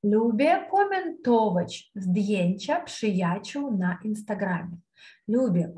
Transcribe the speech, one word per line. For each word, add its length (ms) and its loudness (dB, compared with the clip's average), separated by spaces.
Lubię 680 2
komentować 1200 0
zdjęcia 840 0
przyjaciół 960 -2
na 280 -2
Instagramie. 720 -4
Lubię 500 2